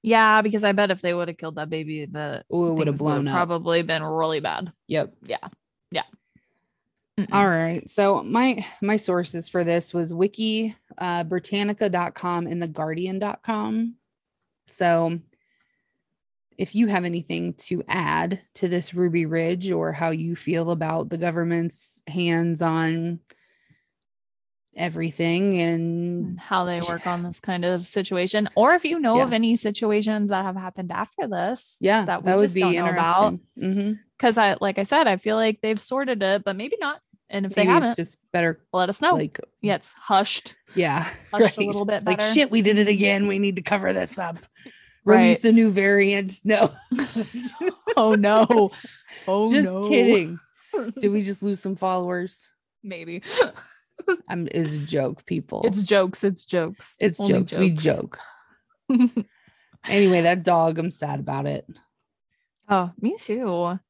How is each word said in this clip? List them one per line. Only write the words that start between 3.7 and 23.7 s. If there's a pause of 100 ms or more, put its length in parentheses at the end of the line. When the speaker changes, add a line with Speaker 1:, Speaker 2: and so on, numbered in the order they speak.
Speaker 1:
been
really
bad. (140)
Speaker 2:
Yep. (100)
Speaker 1:
Yeah. (520)
Yeah. (1160)
Mm-mm.
Speaker 2:
All
right.
So
my, (160)
my
sources
for
this
was
Wiki, (220)
uh,
Britannica
dot
com
and
The
Guardian
dot
com. (720)
So (1400)
if
you
have
anything
to
add (140)
to
this
Ruby
Ridge
or
how
you
feel
about
the
government's
hands
on (1600)